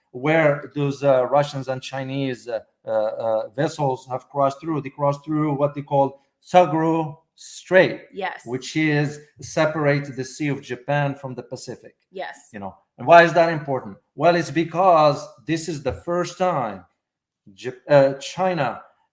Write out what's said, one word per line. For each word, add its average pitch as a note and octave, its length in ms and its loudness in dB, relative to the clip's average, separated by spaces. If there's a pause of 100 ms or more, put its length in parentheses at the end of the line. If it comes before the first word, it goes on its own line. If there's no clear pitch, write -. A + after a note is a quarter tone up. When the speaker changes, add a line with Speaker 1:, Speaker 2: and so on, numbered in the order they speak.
(100)
Speaker 1:
where C#3+ 640 0
those, C#3+ 280 -2
uh, C3 260 4
Russians C3+ 400 0
and C3 120 -6
Chinese, C3 680 -6
uh, A#2 140 -4 (240)
uh, A2+ 60 -8
uh, A2+ 680 -2
vessels C#3+ 540 -2
have B2+ 180 -8
crossed C#3 320 -2
through. D#3+ 220 -6
They C3+ 80 -10
crossed C#3+ 340 -2
through D3+ 300 -2
what C#3+ 200 0
they C#3+ 60 -10
call C#3 400 0 (260)
Tsuguru D#3+ 680 2 (260)
Strait, - 600 2 (100)
Speaker 2:
Yes. F#3 320 -10
Speaker 1:
which B2+ 320 -6
is D3 420 0 (220)
separate D3 720 -2
the B2+ 100 -8
Sea D3+ 240 -6
of C#3 120 -4
Japan C#3 540 -4
from C3 200 -12
the A#2+ 80 -14
Pacific. - 540 -16 (140)
Speaker 2:
Yes. - 420 -14
Speaker 1:
You A2 60 -14
know, G2 180 -12 (220)
and A#2+ 80 -8
why E3+ 160 10
is E3+ 100 4
that E3 160 4
important? C#3 480 -4 (180)
Well, E3 220 4
it's D#3+ 140 -2
because D#3+ 760 4 (200)
this D#3+ 200 -4
is D3 160 -6
the B2 120 -4
first F3 420 -6
time B2 480 -2 (720)
Jap-, A#2 340 -12
uh, C#3 300 6
China E3 640 -4 (300)